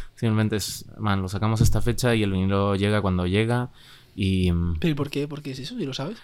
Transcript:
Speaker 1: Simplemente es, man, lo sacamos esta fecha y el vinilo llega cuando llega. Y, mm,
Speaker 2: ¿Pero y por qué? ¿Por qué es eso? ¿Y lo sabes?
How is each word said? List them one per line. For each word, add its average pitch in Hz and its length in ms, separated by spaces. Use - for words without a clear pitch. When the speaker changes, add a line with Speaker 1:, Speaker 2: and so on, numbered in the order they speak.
Speaker 1:
Simplemente 110 400
es, - 300
man, 101 240
lo 92 80
sacamos 110 320
esta 110 200
fecha 120 340
y 110 80
el 101 80
vinilo 98 440
llega 101 280
cuando 90 240
llega. 113 420
Y, 92 360
mm, 85 280
Speaker 2:
¿Pero 165 120
y 147 40
por 143 160
qué? 143 160
¿Por 147 160
qué 139 80
es 131 80
eso? 151 180
¿Y 196 80
lo 131 80
sabes? 160 300